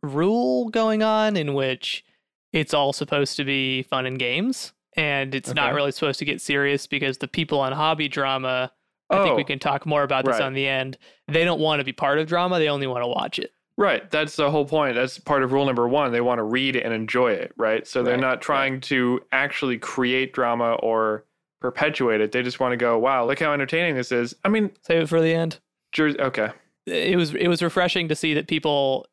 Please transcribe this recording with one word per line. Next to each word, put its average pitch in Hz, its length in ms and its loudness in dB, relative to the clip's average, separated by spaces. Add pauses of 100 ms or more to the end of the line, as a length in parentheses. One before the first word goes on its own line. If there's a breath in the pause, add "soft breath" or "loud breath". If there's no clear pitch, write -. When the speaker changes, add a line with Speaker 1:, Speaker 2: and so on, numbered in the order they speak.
Speaker 1:
rule 226 680 0
going 220 320 2
on 214 340 2
in 147 180 0
which 131 500 -2 (480)
it's 160 220 0
all 143 180 4
supposed 143 440 -2
to 147 80 -2
be 131 380 0
fun 131 240 -4
and 127 120 -4
games, 147 540 -2 (240)
and 139 380 -2
it's - 200 -4
not 143 140 2
Speaker 2:
Okay. 131 80 0
Speaker 1:
really 143 160 0
supposed 139 280 -2
to - 40 -4
get 143 160 -4
serious 139 460 0
because 139 320 -2
the 135 100 -6
people 151 320 -2
on 131 120 0
Hobby 156 360 0
Drama, 131 640 -2 (380)
I 196 120 4
think 160 140 4
we 104 60 0
Speaker 2:
Oh, - 40 -4
Speaker 1:
can 139 120 -4
talk 143 280 -2
more 147 160 2
about 131 220 0
this 131 100 2
Speaker 2:
right. 110 80 0
Speaker 1:
on 135 120 -2
the 139 120 -2
end, 131 300 -2 (320 soft breath)
they 160 160 2
don't 170 160 0
wanna 151 240 2
be 131 80 -6
part 139 260 0
of 156 80 0
drama, 175 320 0
they 156 100 2
only 143 180 -2
wanna 123 220 -2
watch - 300 -4
it. - 140 -8 (240)
Speaker 2:
Right, 185 340 0
that's 151 240 0
the 143 160 2
whole 151 140 2
point. 143 320 0
That's 127 240 -2
part 139 240 2
of 127 80 0
rule 139 120 2
number 120 220 2
one. 135 240 2
They 120 100 0
wanna 120 220 0
read 127 320 -2
it 123 100 0
and 117 80 -2
enjoy 113 400 2
it, - 240 -4
right? 113 300 0
So 127 160 -2
they're 123 120 2
Speaker 1:
Right, 127 60 0
Speaker 2:
not 131 100 2
Speaker 1:
right. 123 100 -2
Speaker 2:
trying 135 420 -2
to 127 380 0 (100)
actually 135 480 -2
create 131 540 -2
drama 120 500 0
or 110 420 0 (360)
perpetuate 127 600 0
it. 107 120 0
They 127 100 0
just 123 180 -4
wanna 123 160 0
go, 117 220 2
"Wow, 127 280 2
look 135 140 0
how 156 120 0
entertaining 156 420 0
this 127 180 -4
is." 120 220 -2 (100)
I 196 40 2
mean 208 220 2 (120)
Speaker 1:
Save 165 200 2
it 156 60 -2
for 165 120 4
the 160 140 4
end. 165 240 -2 (340)
Speaker 2:
Jer-, 151 280 2
okay. 120 300 0 (360)
Speaker 1:
It 180 300 0
was, 160 180 0
it 175 140 0
was 175 140 2
refreshing 175 460 0
to 156 80 0
see 160 180 -2
that 151 140 -2
people 143 640 0